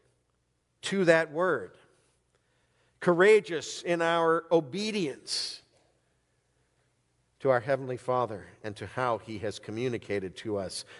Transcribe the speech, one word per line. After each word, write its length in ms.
to 240
that 260
word, 400
courageous 840
in 180
our 500
obedience 1120
to 120
our 80
Heavenly 380
Father 500
and 140
to 100
how 320
He 200
has 200
communicated 800
to 200
us, 280